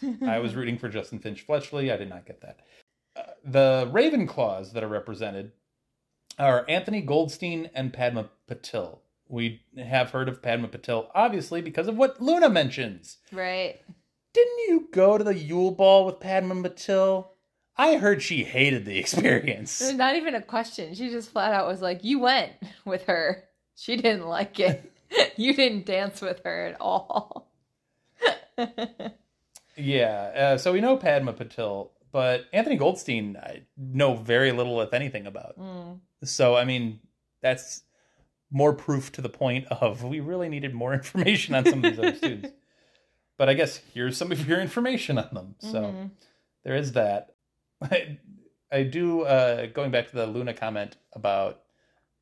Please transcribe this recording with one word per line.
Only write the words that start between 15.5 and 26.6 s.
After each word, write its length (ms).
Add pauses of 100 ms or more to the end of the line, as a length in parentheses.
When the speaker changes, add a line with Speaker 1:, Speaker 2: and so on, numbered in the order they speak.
Speaker 2:
Ball 340
with 140
Padma 360
Patil?" 720 (500)
I 180
heard 260
she 220
hated 400
the 140
<laughs> 20
experience. 800
Speaker 1:
There's 140
not 240
even 180
a 60
question. 520
She 160
just 220
flat 220
out 140
was 140
like, 220
"You 160
went 320 (180)
<laughs> 160
with 200
her. 400 (300)
She 200
didn't 320
like 320
it. 380
<laughs> 40 (360)
You 160
didn't 320
dance 340
with 240
her 220